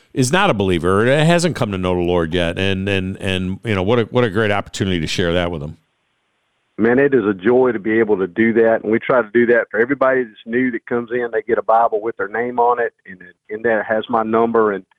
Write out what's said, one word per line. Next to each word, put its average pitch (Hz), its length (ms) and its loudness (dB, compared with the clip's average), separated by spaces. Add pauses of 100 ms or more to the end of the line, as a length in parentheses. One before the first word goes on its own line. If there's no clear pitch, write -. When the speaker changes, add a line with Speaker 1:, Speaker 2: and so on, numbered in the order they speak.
(140)
Speaker 1:
is 127 180 0
not 185 180 2
a 143 40 0
believer. 95 520 2
It 147 200 2
hasn't 170 300 2
come 110 160 -4
to 98 60 -4
know 92 180 -2
the 90 60 0
Lord 85 320 0
yet. 85 260 -2
And, 95 300 -2
and, 95 320 -2
and, 92 420 -4
you 117 120 -2
know, 92 80 0
what 117 160 2
a, 113 40 2
what 120 220 0
a 113 40 -2
great 104 220 0
opportunity 98 480 -2
to 76 80 -2
share 87 260 -2
that 87 180 0
with 80 100 -8
them. 76 160 -10 (1000)
Speaker 2:
Man, 117 220 2
it 139 140 2
is 120 120 2
a 104 80 2
joy 123 400 2
to 107 60 -8
be 110 200 0
able 107 180 2
to 92 100 -2
do 113 260 0
that. 113 300 2
And 104 80 -2
we 117 80 2
try 131 220 0
to 107 100 -10
do 120 160 2
that 117 240 2
for 104 80 -2
everybody 131 440 0
that's 107 220 -14
new 123 260 -2
that - 140 -8
comes 120 260 -6
in. 120 200 -4
They 113 100 -2
get 113 160 -2
a 101 60 0
Bible 113 380 2
with 113 160 -6
their 98 120 -6
name 120 300 -4
on 120 200 2
it, 117 140 -4 (120)
and, 92 160 -20 (280)
and 107 160 -8
that 110 200 0
has 110 240 -2
my 113 140 0
number 113 480 2
and 95 140 -6 (140)